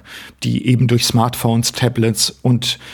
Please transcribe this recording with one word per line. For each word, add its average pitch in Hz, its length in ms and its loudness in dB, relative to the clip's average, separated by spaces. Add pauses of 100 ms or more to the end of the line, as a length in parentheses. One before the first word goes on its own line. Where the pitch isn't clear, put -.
(420)
die 120 240 -2
eben 127 220 4
durch 120 160 2
Smartphones, 117 680 0
Tablets 113 580 0 (120)
und 123 360 0 (160)